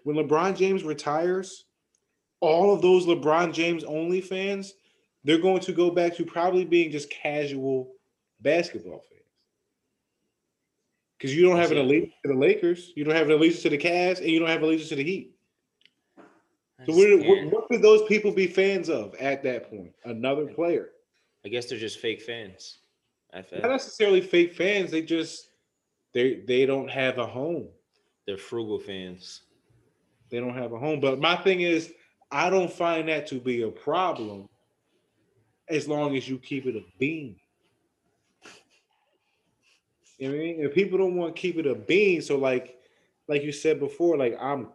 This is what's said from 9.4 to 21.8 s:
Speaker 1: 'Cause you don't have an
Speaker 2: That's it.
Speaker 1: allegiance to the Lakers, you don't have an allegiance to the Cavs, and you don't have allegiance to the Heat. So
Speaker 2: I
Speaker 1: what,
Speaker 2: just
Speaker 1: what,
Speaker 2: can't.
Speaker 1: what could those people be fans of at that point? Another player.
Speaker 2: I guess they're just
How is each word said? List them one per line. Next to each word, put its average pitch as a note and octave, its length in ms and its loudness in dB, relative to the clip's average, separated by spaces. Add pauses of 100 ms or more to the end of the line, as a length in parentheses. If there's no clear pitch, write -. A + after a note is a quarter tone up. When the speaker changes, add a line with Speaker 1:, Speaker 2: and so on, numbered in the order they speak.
Speaker 1:
'Cause C3+ 120 -6
you E3 100 4
don't F3+ 140 8
have E3+ 140 4
an D3 60 2
Speaker 2:
That's C3+ 80 2
it. - 20 2
Speaker 1:
allegiance D3 260 2 (120)
to - 80 -4
the C3 40 0
Lakers, F3 600 2
you D3 80 -4
don't D#3 100 2
have D#3 120 4
an D#3 60 4
allegiance E3 300 4
to - 60 2
the D3 80 0
Cavs, F3 400 0
and F3 100 -6
you E3 120 4
don't E3 100 0
have D#3 140 0
allegiance D#3 260 0
to D#3+ 60 -6
the C#3 80 -2
Heat. E3+ 320 -8 (840)
So - 60 -20
Speaker 2:
I - 640 -20
Speaker 1:
what, F3 200 8
Speaker 2:
just G3 200 8
Speaker 1:
what, G3 100 8
Speaker 2:
can't. D3+ 160 -6
Speaker 1:
what - 160 -2
could A3+ 140 0
those G#3+ 240 10
people G#3 240 2
be F#3 160 2
fans F#3 420 0
of G#2+ 320 -4
at C3+ 220 -2
that B2 260 -6
point? F#2 240 -16 (100)
Another C3 440 -4
player. E3 420 -2 (560)
Speaker 2:
I G2+ 40 -14
guess A#2 180 -6
they're B2 100 -8
just G#2+ 220 -10